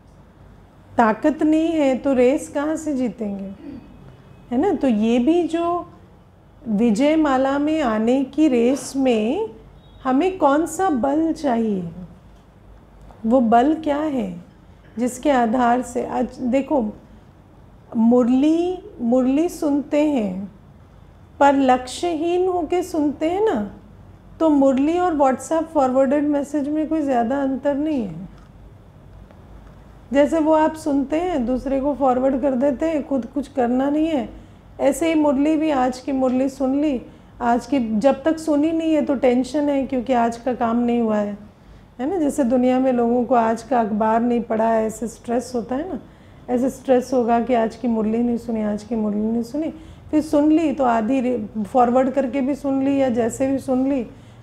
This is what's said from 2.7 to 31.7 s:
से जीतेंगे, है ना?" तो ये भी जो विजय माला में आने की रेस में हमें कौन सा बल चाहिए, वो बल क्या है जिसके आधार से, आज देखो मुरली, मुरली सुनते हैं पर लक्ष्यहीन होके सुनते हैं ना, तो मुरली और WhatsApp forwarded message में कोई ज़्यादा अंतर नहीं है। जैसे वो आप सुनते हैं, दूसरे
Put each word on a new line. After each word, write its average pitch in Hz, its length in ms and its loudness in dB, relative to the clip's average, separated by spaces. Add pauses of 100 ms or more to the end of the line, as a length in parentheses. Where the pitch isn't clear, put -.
से 311 180 -6
जीतेंगे, 202 580 -6 (1000)
है 240 60 -2
ना?" 359 160 2
तो 277 140 0
ये 226 320 2
भी 330 240 2
जो 339 460 -4 (760)
विजय 233 480 2
माला 277 440 2
में 311 220 0
आने 233 420 0
की 302 240 2
रेस 254 480 0
में 262 540 0 (540)
हमें 302 340 0
कौन 302 280 2
सा 381 240 -2
बल 294 440 0
चाहिए, 226 500 -2 (1400)
वो 247 160 4
बल 240 340 4
क्या 294 220 -4
है 233 460 -4 (560)
जिसके 247 300 -2
आधार 247 520 2
से, 240 240 -6
आज 240 340 -4
देखो 262 540 0 (1040)
मुरली, 262 800 4 (220)
मुरली 262 480 2
सुनते 294 560 -2
हैं 202 460 -2 (880)
पर 285 160 6
लक्ष्यहीन 311 920 0
होके 359 360 -2
सुनते 311 460 -2
हैं 392 160 0
ना, 220 280 -2 (680)
तो 320 100 4
मुरली 277 480 4
और 359 180 0
WhatsApp 277 480 0
forwarded 269 600 2
message 285 460 -2
में 302 180 -2
कोई 320 140 -2
ज़्यादा 269 400 0
अंतर 269 340 -2
नहीं 285 280 -2
है। 180 320 -10 (1800)
जैसे 294 260 4
वो 311 140 4
आप 311 220 2
सुनते 285 400 -2
हैं, 330 300 -2
दूसरे 254 360 -2